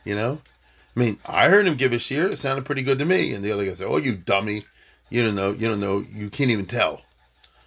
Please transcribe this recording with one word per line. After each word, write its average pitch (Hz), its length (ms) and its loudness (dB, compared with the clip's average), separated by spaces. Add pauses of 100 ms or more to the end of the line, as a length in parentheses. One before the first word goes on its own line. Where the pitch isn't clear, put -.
You 101 80 -4
know? 120 260 -4 (560)
I - 20 -2
mean, 117 200 2 (100)
I 110 220 4
heard 202 160 6
him 160 100 2
give 127 160 2
a 120 40 0
shiur. 151 360 -2
It 143 60 -6
sounded 135 260 -2
pretty 135 160 -4
good 131 180 0
to 143 60 0
me. 165 300 0
And 101 100 -8
the 104 80 0
other 101 140 -2
guy 92 80 -4
said, 92 140 -6
"Oh, 135 100 2
you 135 180 0
dummy. 101 460 -2 (480)
You 120 120 0
don't 110 120 2
know. 98 180 0
You 104 160 -2
don't 104 100 -2
know. 101 200 0
You 104 320 -8
can't 135 200 0
even 104 140 0
tell." 87 380 -2 (640)